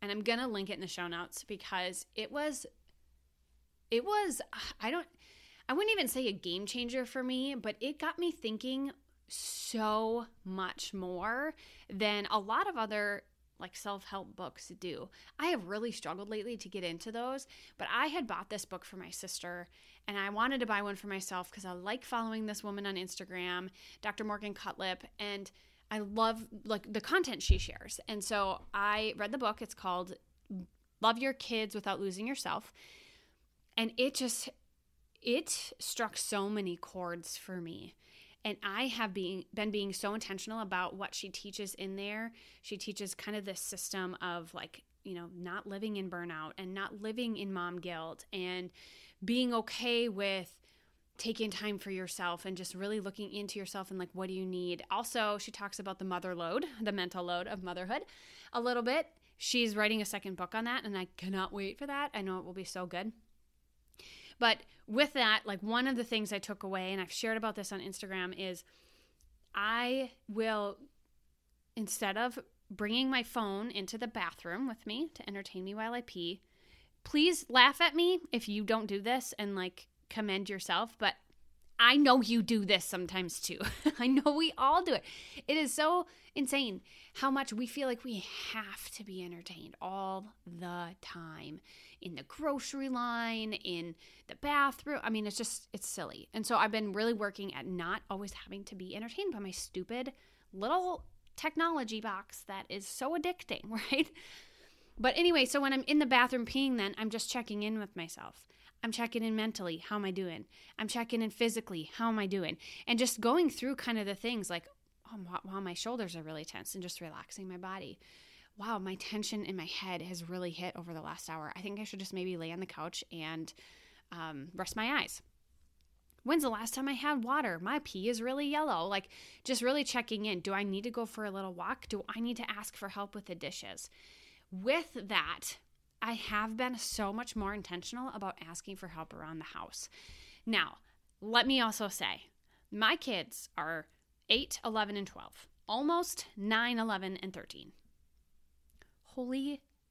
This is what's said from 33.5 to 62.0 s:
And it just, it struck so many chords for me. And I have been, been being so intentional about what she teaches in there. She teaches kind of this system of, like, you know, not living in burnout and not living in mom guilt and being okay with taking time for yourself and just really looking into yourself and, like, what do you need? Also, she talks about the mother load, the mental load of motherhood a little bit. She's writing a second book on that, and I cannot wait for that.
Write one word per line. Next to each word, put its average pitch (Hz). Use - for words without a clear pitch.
And 226
it 269
just, 254
it -
struck -
so 202
many 196
chords 175
for 185
me. -
And 214
I 208
have 226
been, 185
been 214
being 196
so 202
intentional 220
about 185
what 190
she -
teaches 202
in 190
there. 214
She 208
teaches 202
kind 208
of 196
this 190
system 185
of, 175
like, -
you 196
know, 170
not 180
living 202
in 190
burnout 170
and 185
not 202
living 220
in 196
mom 180
guilt 165
and 180
being 240
okay 233
with 196
taking 220
time 208
for 196
yourself 180
and 190
just 180
really 202
looking 196
into 202
yourself 190
and, 190
like, 180
what 185
do 190
you 190
need? 180
Also, 214
she 208
talks 202
about 190
the 196
mother 185
load, 170
the 208
mental 180
load 175
of 196
motherhood 180
a 240
little 240
bit. 262
She's 226
writing 214
a 202
second 196
book 180
on 226
that, 240
and 202
I 185
cannot 185
wait 196
for 285
that. 285